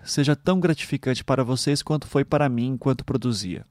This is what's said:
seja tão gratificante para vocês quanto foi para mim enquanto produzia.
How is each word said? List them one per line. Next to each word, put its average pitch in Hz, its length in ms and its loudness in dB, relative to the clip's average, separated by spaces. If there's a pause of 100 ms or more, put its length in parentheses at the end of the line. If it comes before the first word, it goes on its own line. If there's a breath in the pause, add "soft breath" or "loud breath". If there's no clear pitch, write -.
seja 143 320 2
tão 185 240 2
gratificante 156 640 0
para 131 180 2
vocês 131 400 0
quanto 151 240 -2
foi 139 200 2
para 147 200 2
mim 123 260 0
enquanto 127 340 -2
produzia. 107 640 -2